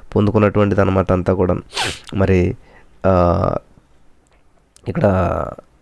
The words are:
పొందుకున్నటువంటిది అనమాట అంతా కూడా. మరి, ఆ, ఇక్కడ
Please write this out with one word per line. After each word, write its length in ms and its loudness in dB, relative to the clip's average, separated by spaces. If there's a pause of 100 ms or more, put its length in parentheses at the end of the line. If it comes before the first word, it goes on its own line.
(160)
పొందుకున్నటువంటిది 680 2
అనమాట 300 0
అంతా 220 0
కూడా. 220 0 (600)
మరి, 400 2 (520)
ఆ, 480 2 (1300)
ఇక్కడ 180 -4 (760)